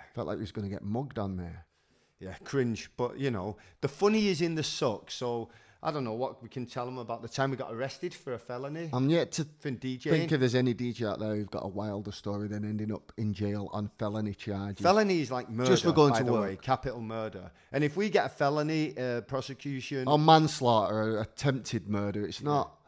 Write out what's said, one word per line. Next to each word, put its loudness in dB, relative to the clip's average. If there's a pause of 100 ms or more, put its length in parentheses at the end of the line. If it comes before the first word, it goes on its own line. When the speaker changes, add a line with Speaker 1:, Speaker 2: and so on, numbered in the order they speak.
(140)
Speaker 1:
felt -6
like -2
we -6
was -8
gonna -4
get -6
mugged -4
on -2
there. -10 (540)
Speaker 2:
Yeah, -10 (100)
cringe. -2
But, -2
you -2
know, -4 (240)
the -2
funny 4
is 0
in 0
the -2
suck. -2
So, -4 (340)
I -2
don't -4
know -4
what -6
we -16
can -8
tell -6
'em -8
about -8
the -12
time 0
we -4
got -8
arrested -6
for -8
a -8
felony. -8
Speaker 1:
I'm 2
yet 4
to -2 (140)
Speaker 2:
For -6
D -6
J. -4
Speaker 1:
think 4
if 4
there's 4
any 4
D -4
J -4
out -2
there -2
who've -4
got -6
a -6
wilder -6
story -6
than -4
ending -2
up -8
in 0
jail -2
on -4 (100)
felony -2
charges. -6
Speaker 2:
Felony 4
is -4
like -4
murder, 2
Speaker 1:
Just 6
for 6
going 8
Speaker 2:
by 4
Speaker 1:
to 2
Speaker 2:
the 2
Speaker 1:
work. 4
Speaker 2:
way, -2
capital -2
murder. -6 (220)
And 2
if 0
we 0
get 6
a -4
felony, 0
uh, -2
prosecution -6
Speaker 1:
Or 6
manslaughter, 6
or 0
attempted -2
murder, -2
it's -8
Speaker 2:
Yeah. -2
Speaker 1:
not, 0